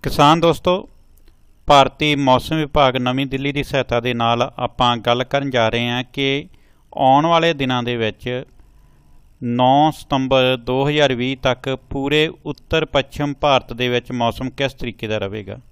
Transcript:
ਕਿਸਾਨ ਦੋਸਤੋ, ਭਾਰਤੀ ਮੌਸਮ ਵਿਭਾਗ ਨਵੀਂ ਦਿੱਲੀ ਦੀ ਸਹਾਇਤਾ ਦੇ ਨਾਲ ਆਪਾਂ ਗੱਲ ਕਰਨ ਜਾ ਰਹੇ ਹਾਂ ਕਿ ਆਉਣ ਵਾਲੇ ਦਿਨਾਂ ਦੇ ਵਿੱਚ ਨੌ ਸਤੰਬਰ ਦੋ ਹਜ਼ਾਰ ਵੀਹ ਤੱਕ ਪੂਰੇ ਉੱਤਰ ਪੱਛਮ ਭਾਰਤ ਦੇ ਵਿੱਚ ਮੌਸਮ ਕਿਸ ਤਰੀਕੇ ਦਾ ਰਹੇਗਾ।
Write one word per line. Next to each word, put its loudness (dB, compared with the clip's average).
ਕਿਸਾਨ 4
ਦੋਸਤੋ, 0
ਭਾਰਤੀ 4
ਮੌਸਮ 2
ਵਿਭਾਗ 2
ਨਵੀਂ -2
ਦਿੱਲੀ -6
ਦੀ -4
ਸਹਾਇਤਾ -2
ਦੇ -4
ਨਾਲ 0
ਆਪਾਂ 0
ਗੱਲ 0
ਕਰਨ -2
ਜਾ 2
ਰਹੇ -2
ਹਾਂ -4
ਕਿ -4
ਆਉਣ 4
ਵਾਲੇ 2
ਦਿਨਾਂ -2
ਦੇ -4
ਵਿੱਚ -6
ਨੌ 2
ਸਤੰਬਰ 0
ਦੋ -2
ਹਜ਼ਾਰ 2
ਵੀਹ -4
ਤੱਕ -4
ਪੂਰੇ -2
ਉੱਤਰ -4
ਪੱਛਮ -4
ਭਾਰਤ 0
ਦੇ -4
ਵਿੱਚ -4
ਮੌਸਮ -2
ਕਿਸ -4
ਤਰੀਕੇ -10
ਦਾ -4
ਰਹੇਗਾ। -10